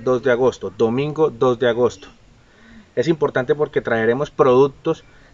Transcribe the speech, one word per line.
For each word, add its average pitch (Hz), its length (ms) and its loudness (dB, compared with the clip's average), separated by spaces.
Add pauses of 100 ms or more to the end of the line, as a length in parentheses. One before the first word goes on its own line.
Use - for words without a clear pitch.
dos 127 180 0
de 131 80 0
agosto, 117 460 0
domingo 139 540 0
dos 123 280 0
de 123 120 0
agosto. 117 380 -2 (880)
Es 127 120 -2
importante 147 460 -2
porque 143 260 -4
traeremos 117 500 -2
productos 139 760 2 (300)